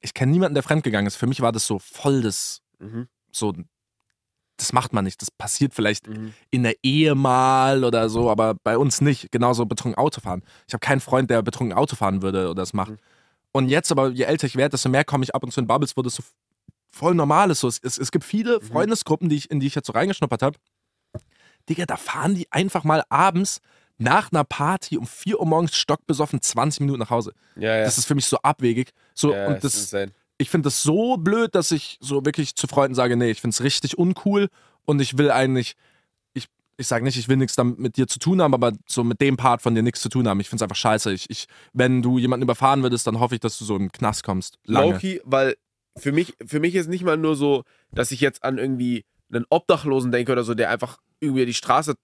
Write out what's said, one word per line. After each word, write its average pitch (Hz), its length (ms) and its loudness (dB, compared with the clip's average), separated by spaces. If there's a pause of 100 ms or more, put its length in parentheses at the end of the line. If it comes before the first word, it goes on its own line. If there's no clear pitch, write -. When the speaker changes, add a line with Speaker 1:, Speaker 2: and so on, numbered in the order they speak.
Speaker 1:
Ich - 140 -12
kenn 131 160 2
niemanden, 165 240 2
der 143 80 0
fremdgegangen 113 460 0
ist. - 80 -8
Für 123 100 -2
mich 135 140 -2
war 117 100 4
das 110 160 -2
so 104 140 -4
voll - 420 0
das, - 380 -4 (180)
Speaker 2:
Mhm. 113 300 -12 (240)
Speaker 1:
so, 107 200 -4 (1040)
das - 160 -6
macht - 200 0
man 104 120 0
nicht. 95 160 -6
Das - 120 -10
passiert - 420 -2
vielleicht 104 340 -2
Speaker 2:
Mhm. 110 240 -12 (200)
Speaker 1:
in 123 100 0
der 113 220 0
Ehe 147 320 4
mal 131 680 4
oder 117 260 2
so, 117 220 0
aber 110 240 2
bei 110 240 0
uns 139 220 2
nicht. 143 320 0
Genauso 120 340 2
betrunken 110 320 -4
Auto 139 220 0
fahren. 92 240 -8 (240)
Ich - 60 -12
hab 117 60 -4
keinen 139 200 2
Freund, 131 280 0
der 117 140 2
betrunken 107 340 -4
Auto 135 200 0
fahren 98 260 0
würde 95 260 0
oder 92 140 -4
das 92 100 -8
macht. 98 200 -4
Speaker 2:
Mhm. 107 60 -16 (520)
Speaker 1:
Und 131 180 0
jetzt 147 220 2
aber, 135 200 2
je 127 140 -2
älter 151 220 0
ich 127 80 -4
werde, 135 160 0
desto 131 180 -2
mehr 135 160 4
komme 135 200 -2
ich - 100 -8
ab 135 80 -2
und 123 100 -10
zu - 80 -2
in 123 60 -2
Bubbles, 131 300 0
wo 135 60 -2
das 123 120 -4
so - 80 -12 (680)
voll 175 240 0
normal 160 340 4
ist. 147 100 0
So, 127 80 0
es, 120 140 -6
es, 123 160 -6
es 135 140 -6
gibt 151 120 0
viele 226 360 0
Speaker 2:
Mhm. - 20 -20
Speaker 1:
Freundesgruppen, 156 680 0
die 151 80 2
ich, 139 140 -6
in 147 80 0
die 135 80 0
ich 139 80 -4
jetzt - 140 -4
so 117 40 -8
reingeschnuppert 139 500 0
hab. 143 120 2 (1120)
Digga, 165 160 -4
da - 120 -6
fahren - 380 -2
die 175 180 -6
einfach 180 320 0
mal 156 240 4
abends 180 520 2 (380)
nach 143 320 2
einer 151 140 2
Party 156 540 -4
um 120 80 -8
vier - 340 -4
Uhr 185 60 0
morgens 160 280 0
stockbesoffen 147 680 -2
zwanzig 139 380 -2
Minuten 139 200 0
nach 110 100 -4
Hause. 113 220 -2 (240)
Speaker 2:
Ja, 110 200 0
ja. 110 80 2
Speaker 1:
Das - 140 0
ist - 60 0
für 147 100 0
mich 139 120 0
so 131 120 0
abwegig. 127 520 0 (240)
So, 147 180 2
Speaker 2:
Ja, 98 140 -2
Speaker 1:
und 139 100 0
Speaker 2:
ist 98 80 -10
Speaker 1:
das, 135 100 -2 (100)
Speaker 2:
insane. 98 280 -6 (260)
Speaker 1:
ich 139 120 -2
find 156 160 2
das - 160 -2
so 220 340 2
blöd, 208 380 0
dass 175 180 0
ich - 280 -6
so 135 260 -2
wirklich 147 300 -2
zu - 100 -6
Freunden 135 280 2
sage, 123 220 2
nee, 120 140 2
ich 107 100 -4
find's 120 220 -4
richtig - 360 -2
uncool 196 500 0 (360)
und 147 160 2
ich 127 160 -2
will 147 140 4
eigentlich, 127 460 0 (580)
ich, 127 120 -10 (300)
ich 127 100 -8
sag 117 160 0
nicht, 127 140 0
ich 117 120 -6
will 135 100 6
nichts 131 180 0
damit 123 220 2
mit 120 180 -4
dir 131 100 2
zu - 120 -6
tun 180 240 2
haben, 147 100 4
aber 120 200 2 (140)
so - 160 -2
mit 117 200 0
dem 139 160 2
Part 120 240 4
von 117 120 2
dir 113 80 2
nichts 117 200 0
zu 117 80 -4
tun 123 180 2
haben. 98 120 0
Ich 98 100 -6
find's 117 120 -4
einfach 101 140 -6
scheiße. 110 360 0
Ich, - 180 -8
ich, - 160 -12 (260)
wenn 127 300 2
du 123 160 2
jemanden 123 260 0
überfahren 135 380 2
würdest, 120 240 0
dann 113 120 -2
hoffe 120 180 0
ich, 110 40 -6
dass - 180 -4
du 120 60 -12
so 104 120 -2
in 98 80 2
den 92 80 -6
Knast 110 320 -2
kommst. 95 420 -6
Lange. 107 260 4
Speaker 2:
Low-key, 190 320 -4
weil 135 320 2 (420)
für 139 140 -4
mich, 165 220 0 (120)
für 147 140 -2
mich 170 140 0
ist 175 140 0
nicht 180 140 -4
mal 165 140 2
nur 156 180 2
so, 139 300 2 (280)
dass 123 200 -2
ich 127 80 -6
jetzt 139 240 0
an 131 140 -2
irgendwie 123 480 -2 (260)
einen 117 160 -2
Obdachlosen 147 640 2
denke 120 180 0
oder 123 140 2
so, 117 100 -2
der 107 160 0
einfach 120 280 -4 (200)
irgendwie 131 280 0
die 120 80 -6
Straße 147 500 0